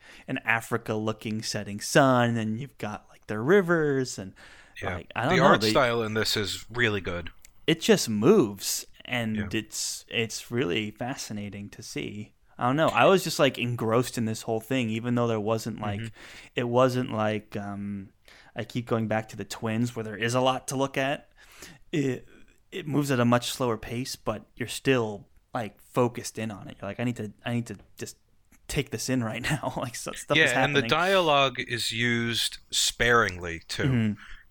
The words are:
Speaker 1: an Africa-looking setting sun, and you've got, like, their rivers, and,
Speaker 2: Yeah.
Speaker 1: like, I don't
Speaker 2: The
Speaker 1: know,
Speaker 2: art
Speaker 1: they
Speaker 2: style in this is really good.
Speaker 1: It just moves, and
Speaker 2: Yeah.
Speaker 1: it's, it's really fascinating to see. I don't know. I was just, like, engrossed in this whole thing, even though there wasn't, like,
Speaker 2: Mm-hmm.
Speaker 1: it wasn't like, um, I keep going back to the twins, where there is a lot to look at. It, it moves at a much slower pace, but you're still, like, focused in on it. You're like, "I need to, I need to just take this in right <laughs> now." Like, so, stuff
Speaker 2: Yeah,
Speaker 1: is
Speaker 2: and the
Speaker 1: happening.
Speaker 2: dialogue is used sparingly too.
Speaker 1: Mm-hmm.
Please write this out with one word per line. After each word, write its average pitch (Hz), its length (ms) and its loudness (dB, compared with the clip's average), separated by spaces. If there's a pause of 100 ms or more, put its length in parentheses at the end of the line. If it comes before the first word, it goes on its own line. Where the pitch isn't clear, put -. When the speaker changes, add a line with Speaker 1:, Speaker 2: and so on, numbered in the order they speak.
(280)
Speaker 1:
an 131 180 -4
Africa-looking 110 960 -2
setting 101 360 -6
sun, 123 580 4
and 110 220 -2
you've 135 180 -12
got, 104 320 -10
like, - 180 -20
their 107 160 -4
rivers, 156 760 2
and, 95 160 -12 (480)
Speaker 2:
Yeah. 92 140 -4
Speaker 1:
like, - 200 -12
I 104 100 -2
don't 165 100 2
Speaker 2:
The - 20 4
Speaker 1:
know, - 60 6
Speaker 2:
art 147 180 6
Speaker 1:
they 107 80 4
Speaker 2:
style 117 320 4
in 107 140 -2
this 107 200 0
is 101 360 -4
really 110 300 2
good. 87 280 -6 (380)
Speaker 1:
It 160 140 2
just - 280 4
moves, 110 760 4 (200)
and 117 320 -4
Speaker 2:
Yeah. 101 140 -4
Speaker 1:
it's, - 580 -6
it's 113 400 -6
really 117 420 -2
fascinating 104 800 -10
to - 140 -18
see. 110 500 -10 (240)
I 117 80 -2
don't 127 120 2
know. 156 120 4
I 117 160 4
was 180 180 6
just, 160 140 -4
like, 139 220 2
engrossed 120 580 0
in 117 80 0
this 110 180 -4
whole 113 160 -2
thing, 127 300 -2
even 117 240 -2
though 120 140 2
there 113 120 0
wasn't, 110 420 -2
like, 104 180 -4
Speaker 2:
Mm-hmm. 113 160 -10 (400)
Speaker 1:
it 123 120 0
wasn't 123 460 4
like, 107 440 -2
um, 101 520 -8 (460)
I 117 80 -6
keep 120 240 -6
going 113 200 0
back 107 220 -2
to - 80 -14
the 98 80 -8
twins, 117 500 -2
where 113 80 -6
there 107 140 -10
is 117 160 -2
a 127 80 4
lot 131 280 0
to 139 60 -6
look 135 220 -2
at. 139 320 -4 (640)
It, 135 360 -2 (440)
it 170 160 -10
moves 143 240 0
at 127 80 4
a 120 60 6
much 123 260 4
slower 120 260 -2
pace, 120 380 -8
but 110 300 -6 (100)
you're 117 120 -6
still, 117 600 0 (260)
like, 113 280 -8
focused 120 580 -2
in 110 120 -6
on 98 180 -14
it. - 100 -18
You're 101 100 -8
like, 101 100 -10
"I 120 40 -2
need 123 140 -2
to, 107 140 -8 (140)
I 120 80 -2
need 117 140 -2
to 101 80 -10 (220)
just - 180 -10 (540)
take - 220 -2
this - 180 -6
in 131 140 0
right 110 180 -6
<laughs> 131 100 -4
now." - 240 -4
Like, - 200 -6
so, - 180 -10
stuff - 240 0
Speaker 2:
Yeah, 156 80 6
Speaker 1:
is 135 60 2
Speaker 2:
and 143 240 2
the 139 60 6
Speaker 1:
happening. 120 80 -4
Speaker 2:
dialogue 156 720 4
is 123 320 -4
used 117 680 0 (100)
sparingly 92 960 2
too. - 160 -4
Speaker 1:
Mm-hmm. 117 280 2 (400)